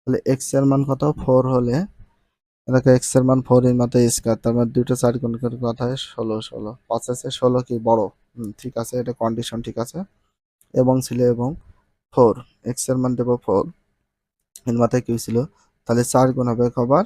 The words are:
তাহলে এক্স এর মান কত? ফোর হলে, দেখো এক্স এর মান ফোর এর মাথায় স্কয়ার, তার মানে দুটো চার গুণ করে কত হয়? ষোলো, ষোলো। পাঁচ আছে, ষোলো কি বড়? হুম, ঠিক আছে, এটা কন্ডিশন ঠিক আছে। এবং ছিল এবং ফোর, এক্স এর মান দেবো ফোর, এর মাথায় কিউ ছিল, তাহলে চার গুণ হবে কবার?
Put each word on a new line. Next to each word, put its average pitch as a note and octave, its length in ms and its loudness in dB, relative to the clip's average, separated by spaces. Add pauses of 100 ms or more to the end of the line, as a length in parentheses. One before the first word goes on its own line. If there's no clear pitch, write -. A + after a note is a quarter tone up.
তাহলে - 260 -2
এক্স C3 280 -2
এর C#3 100 2
মান C#3 200 4
কত? C3+ 180 -4 (180)
ফোর B2+ 220 2 (100)
হলে, B2 240 0 (920)
দেখো B2+ 220 4
এক্স B2+ 260 4
এর B2+ 120 4
মান C3 140 4
ফোর B2+ 220 4
এর B2 100 4
মাথায় A#2+ 360 2
স্কয়ার, A2+ 260 -2
তার A#2 180 -2
মানে A#2+ 160 2
দুটো B2 260 0
চার A#2+ 220 0
গুণ A#2 160 -4
করে A#2+ 280 -6
কত A#2 200 -4
হয়? B2+ 140 -4
ষোলো, A2+ 440 -6
ষোলো। A2 300 -12 (180)
পাঁচ A#2 220 -4
আছে, B2 200 -6
ষোলো B2+ 320 2
কি B2 160 -6
বড়? A2+ 240 2 (280)
হুম, A#2 220 -12
ঠিক - 240 -14
আছে, A#2 220 -8
এটা B2 140 -6
কন্ডিশন A2+ 500 -4
ঠিক A2 160 -10
আছে। A#2 200 -6 (760)
এবং B2+ 280 4
ছিল A#2+ 160 -6 (160)
এবং A#2+ 140 -4 (680)
ফোর, A#2 200 6 (300)
এক্স A#2+ 240 -6
এর C3 80 0
মান B2+ 180 -2
দেবো A#2+ 220 0
ফোর, G2+ 280 0 (1000)
এর A#2+ 120 -2
মাথায় A#2+ 240 2
কিউ A#2 160 -4
ছিল, A2+ 180 -4 (520)
তাহলে A#2+ 160 2
চার C3 280 4
গুণ B2 160 -2
হবে A#2+ 220 0
কবার? C3 360 2